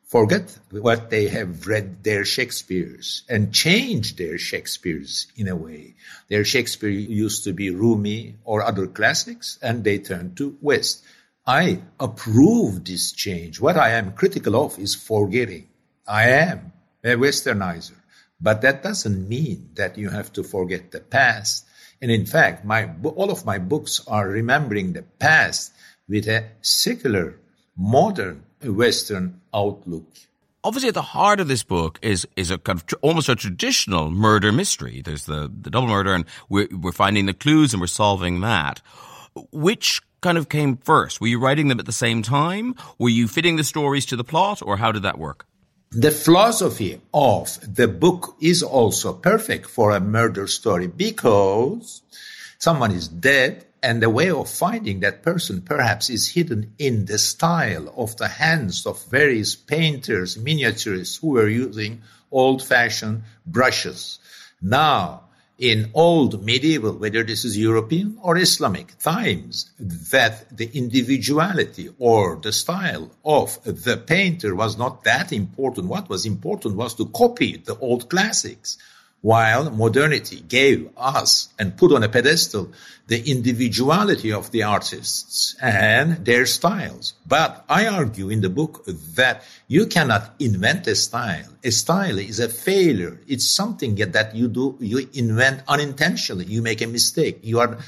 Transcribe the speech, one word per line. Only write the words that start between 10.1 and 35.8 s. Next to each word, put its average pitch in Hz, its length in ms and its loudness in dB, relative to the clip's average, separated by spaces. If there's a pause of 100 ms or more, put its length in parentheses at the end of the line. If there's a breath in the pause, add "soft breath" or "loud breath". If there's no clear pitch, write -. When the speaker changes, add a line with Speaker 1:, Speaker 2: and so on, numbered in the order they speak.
Speaker 1:
to 143 240 -6
West." - 460 0 (400 soft breath)
I 135 360 2 (180)
approve 120 840 4
this 90 260 -6
change. 85 480 -8
What 160 160 2
I 135 140 4 (100)
am 101 140 -6
critical - 420 -2
of - 240 -2
is 101 160 -6
forgetting. 104 720 -4 (400)
I 107 220 4
am 143 420 2 (320)
a 120 140 2
Westernizer. 101 840 -2 (400 soft breath)
But 110 220 2
that 135 200 2
doesn't 104 460 -4
mean 117 460 -6
that 98 240 -6
you 104 120 -6
have 98 240 -8
to 95 100 -6
forget 92 480 -6
the 78 100 -14
past. 117 640 -2 (360 soft breath)
And 123 80 -2
in 113 160 2
fact, 101 380 2
my 107 220 0
bo-, 87 240 -8
all 196 200 -4
of - 160 -6
my 98 140 -4
books 92 480 -4
are 104 220 -2
remembering 107 640 0
the - 100 -12
past 143 720 0 (340 soft breath)
with 104 220 -2
a 113 160 2 (160)
secular, 104 800 0 (340)
modern 101 720 0 (180)
Western 101 800 -2 (120)
outlook. 98 540 -4 (560)
Speaker 2:
Obviously, 254 240 -2
at 185 80 0
the 165 60 -4
heart 196 400 2
of 151 80 -2
this 127 140 0
book 85 380 -2
is, 101 240 -2 (120)
is 90 140 -2
a 92 60 -2
kind 90 220 -2
of - 60 -14
tr-, - 160 -6
almost 160 260 2
a 127 80 4
traditional 95 760 -2
murder 104 420 4
mystery. 67 500 -2
There's 73 220 -10
the, 76 280 -6
the - 160 -14
double 120 200 0